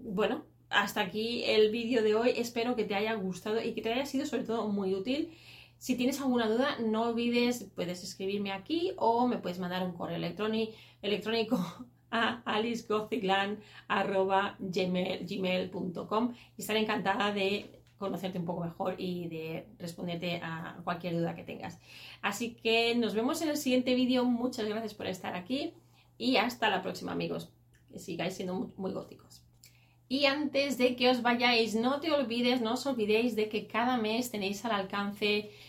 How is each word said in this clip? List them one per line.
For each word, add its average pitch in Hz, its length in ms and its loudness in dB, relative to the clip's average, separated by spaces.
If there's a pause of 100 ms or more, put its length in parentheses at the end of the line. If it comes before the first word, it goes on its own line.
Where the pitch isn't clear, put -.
bueno, 214 420 0 (240)
hasta 208 320 2
aquí 220 420 -2
el 214 260 6
vídeo 226 320 2
de 214 120 4
hoy. 233 200 4
Espero 233 420 -2
que 214 80 0
te 202 100 -2
haya 214 180 0
gustado 190 480 -2
y 226 140 -4
que - 80 -6
te 226 100 -2
haya 269 140 0
sido 269 180 -2
sobre - 200 -2
todo 214 240 -2
muy 196 260 0
útil. 262 420 -2 (400)
Si - 200 -2
tienes 254 220 2
alguna 247 300 2
duda, 254 300 2
no 220 240 0
olvides, 240 600 2 (100)
puedes 180 280 -6
escribirme 196 500 -4
aquí 330 440 -2
o 233 320 4
me 220 80 2
puedes 180 220 -4
mandar 185 260 -2
un 180 80 -2
correo 170 240 -6
electróni-, 214 540 -2 (320)
electrónico 214 560 0 (540)
a 233 320 0
alicegothicland 208 1120 0 (300)
arroba 196 720 2
gmail 185 1120 0
punto 180 360 -6
com 233 260 0 (240)
y - 40 -12
estaré 214 200 0
encantada 208 520 2
de 202 480 -2 (180)
conocerte 185 400 -4
un 175 60 -2
poco 175 180 -4
mejor 185 360 -4
y 180 300 -4
de 160 380 -8 (120)
responderte 170 640 -6
a 165 420 -8
cualquier 170 320 -4
duda 170 180 0
que 165 100 -12
tengas. - 360 -12 (400)
Así 226 340 -2
que 233 400 2
nos 220 200 2
vemos 262 280 0
en 320 60 0
el 294 80 0
siguiente 254 380 2
vídeo. 247 300 4
Muchas 240 440 0
gracias 214 240 -4
por - 140 -8
estar 190 280 -6
aquí 269 380 -4 (460)
y 247 180 4
hasta 226 320 2
la 185 140 2
próxima, 180 300 -6
amigos. 165 380 -4 (420)
Que - 60 -16
sigáis 170 360 -6
siendo 185 200 -4
muy, - 220 -4
muy 190 160 -4
góticos. - 520 -12 (640)
Y 277 180 4
antes 277 520 2
de 247 180 4
que 247 120 6
os 254 140 4
vayáis, 240 520 4
no 254 260 2
te 320 100 -2
olvides, 247 500 4
no 226 140 0
os 254 120 -4
olvidéis 226 500 2
de 214 120 2
que - 180 -4
cada 247 300 2
mes 220 340 0
tenéis 202 340 -4
al 226 80 0
alcance, 202 800 0 (180)